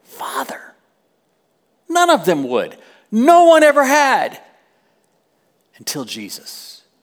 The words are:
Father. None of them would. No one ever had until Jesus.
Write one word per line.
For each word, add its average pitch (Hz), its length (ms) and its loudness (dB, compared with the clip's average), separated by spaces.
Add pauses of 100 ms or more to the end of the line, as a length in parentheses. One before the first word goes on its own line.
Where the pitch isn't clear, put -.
Father. - 580 -14 (1300)
None 349 200 0
of 233 160 2
them 160 200 -2
would. 113 300 -6 (360)
No 330 340 4
one 320 180 6
ever 285 220 2
had 269 540 -2 (1400)
until 131 260 -12
Jesus. - 800 -18 (200)